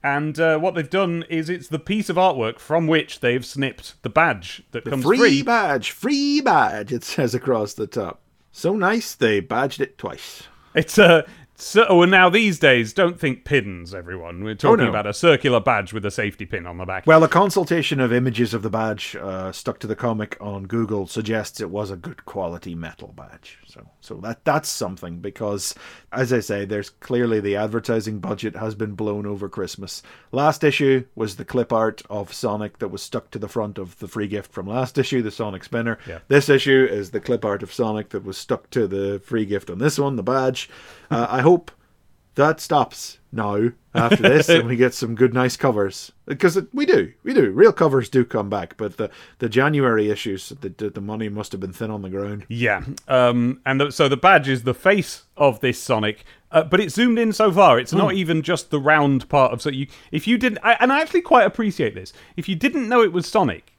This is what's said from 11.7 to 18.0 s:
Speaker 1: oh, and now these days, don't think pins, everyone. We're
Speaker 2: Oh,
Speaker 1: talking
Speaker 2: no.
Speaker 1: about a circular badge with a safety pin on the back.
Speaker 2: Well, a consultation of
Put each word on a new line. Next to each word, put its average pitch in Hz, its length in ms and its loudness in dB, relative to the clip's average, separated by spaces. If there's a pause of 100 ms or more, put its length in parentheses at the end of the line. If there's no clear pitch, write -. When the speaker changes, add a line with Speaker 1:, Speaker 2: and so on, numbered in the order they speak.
Speaker 1:
oh, 175 140 6
and 175 100 6
now 185 180 8
these 202 280 2
days, 123 360 4
don't 175 260 0
think 131 260 -4
pins, 95 480 -4
everyone. 87 500 -12
We're 110 80 -8
Speaker 2:
Oh, 110 40 -8
Speaker 1:
talking 202 300 4
Speaker 2:
no. 104 40 2
Speaker 1:
about 101 160 -2
a 104 80 -4
circular 135 460 2
badge 104 340 -2
with 107 100 -8
a 101 80 -4
safety 104 360 -8
pin 90 180 -10
on 87 140 -14
the 92 60 -10
back. 92 200 -8
Speaker 2:
Well, 160 180 8
a 156 60 4
consultation 170 680 0
of 123 120 0